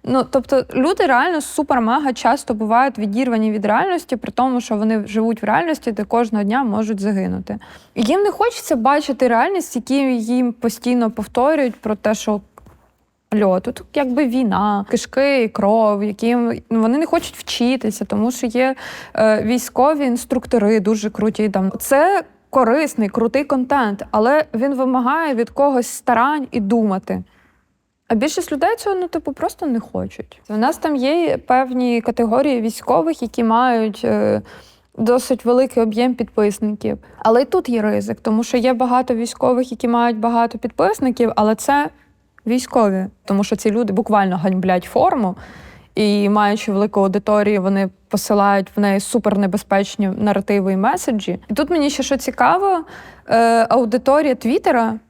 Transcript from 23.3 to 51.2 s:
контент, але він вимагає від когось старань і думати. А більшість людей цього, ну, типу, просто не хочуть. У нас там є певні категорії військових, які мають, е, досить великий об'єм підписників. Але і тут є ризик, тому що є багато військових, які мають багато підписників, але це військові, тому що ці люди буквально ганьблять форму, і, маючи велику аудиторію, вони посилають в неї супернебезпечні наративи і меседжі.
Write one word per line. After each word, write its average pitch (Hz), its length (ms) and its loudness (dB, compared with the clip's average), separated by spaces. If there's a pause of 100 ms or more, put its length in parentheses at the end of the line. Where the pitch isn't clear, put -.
контент, 254 680 -2
але 262 420 2
він 262 220 0
вимагає 262 600 0
від 226 140 -2
когось 269 380 0
старань 262 640 0
і 247 80 -2
думати. 196 640 0 (840)
А 233 80 0
більшість 302 360 -2
людей 339 260 0
цього, 403 180 -2
ну, 359 120 -4
типу, 294 260 -6
просто 339 320 -6
не 240 140 -2
хочуть. - 680 -10
У 214 80 -4
нас 285 200 0
там 302 180 -2
є 294 420 0
певні 254 640 0
категорії 240 600 0
військових, 302 600 -2
які 233 220 -4
мають, 226 600 0
е, 214 380 0 (560)
досить 247 480 0
великий 247 380 2
об'єм 233 320 0
підписників. 208 800 -2 (220)
Але 226 220 4
і 277 40 2
тут 359 240 0
є 226 120 0
ризик, 208 400 -2
тому 220 220 0
що - 140 -2
є 247 160 2
багато 247 420 2
військових, 254 560 0
які 240 160 -4
мають 240 300 2
багато 233 400 0
підписників, 254 800 0
але 214 200 2
це 285 340 0 (580)
військові, 220 580 0 (200)
тому 196 180 0
що - 120 -2
ці 107 160 -2
люди 214 220 -2
буквально 196 440 0
ганьблять 185 460 0
форму, 285 520 0 (600)
і, 202 340 2
маючи 208 420 2
велику 202 280 0
аудиторію, 202 600 2
вони 196 280 0 (180)
посилають 202 680 2
в 208 40 -2
неї 202 200 2
супернебезпечні 202 1160 0
наративи 202 560 0
і 190 40 0
меседжі. 214 600 -2 (100)